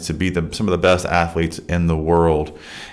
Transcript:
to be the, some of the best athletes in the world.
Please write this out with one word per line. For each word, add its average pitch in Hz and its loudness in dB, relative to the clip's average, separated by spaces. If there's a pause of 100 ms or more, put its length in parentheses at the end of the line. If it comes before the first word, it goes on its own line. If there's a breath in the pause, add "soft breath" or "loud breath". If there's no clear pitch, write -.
to 82 -2
be 85 -2
the, 85 -4
some 107 -2
of 90 0
the 87 2
best 90 2
athletes 82 0
in 85 -2
the 82 2
world. 80 2 (360 loud breath)